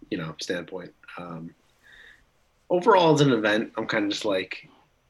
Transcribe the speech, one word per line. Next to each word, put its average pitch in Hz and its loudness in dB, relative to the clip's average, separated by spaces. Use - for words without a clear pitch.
you 104 -4
know, 80 -10
standpoint. 87 -10
Um, 82 -14
overall, 180 4
as 143 6
an 139 4
event, 107 0
I'm 110 -6
kinda 107 -2
just 101 -6
like, 95 -6